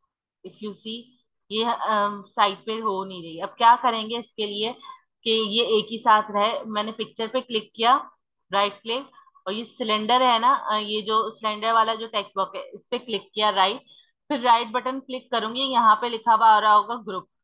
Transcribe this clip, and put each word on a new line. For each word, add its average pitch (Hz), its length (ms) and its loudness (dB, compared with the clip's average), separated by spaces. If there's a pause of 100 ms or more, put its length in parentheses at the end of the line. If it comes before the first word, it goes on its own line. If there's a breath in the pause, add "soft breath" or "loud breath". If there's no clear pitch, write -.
(480)
if 180 60 -20 (100)
you 208 80 -8
see, 220 300 -14 (500)
ये, 220 120 0
अम, 208 640 -2
side 202 380 -2
पे 220 140 -6
हो 196 240 -4
नहीं 185 200 -12
रही। 165 160 -12
अब 185 100 -8
क्या 233 260 4
करेंगे 233 440 -4
इसके 220 260 -8
लिए 208 280 -4 (500 loud breath)
कि 226 80 0
ये 220 340 0
एक 214 260 0
ही 226 60 -8
साथ 214 340 4
रहे। 214 320 0
मैंने 214 280 -6
picture 220 360 -8
पे 247 140 -4
click 226 340 -6
किया, 247 360 2 (420)
right 202 280 0
click, 247 300 -8 (360 soft breath)
और 190 60 -4
ये 226 120 -8
cylinder 220 560 0
है 240 180 4
ना, 247 140 4
अ, 214 220 -2
ये 214 260 -4
जो 220 280 0
cylinder 220 420 -4
वाला 226 240 2
जो 220 120 -10
टेक्स्ट 202 280 -8
box 196 200 -4
है, - 140 -12
इस - 220 -20
पे 240 80 -4
click 214 340 -8
किया 214 160 2
right, 196 320 0 (460 soft breath)
फिर 285 140 -2
right 240 260 4
button 247 320 -4
click 254 320 -12
करूंगी, 233 300 -2
यहाँ 233 340 4
पे 233 140 -2
लिखा 226 240 0
हुआ 220 140 4
आ 214 120 8
रहा 214 140 6
होगा 208 220 2
group 190 340 -10 (140)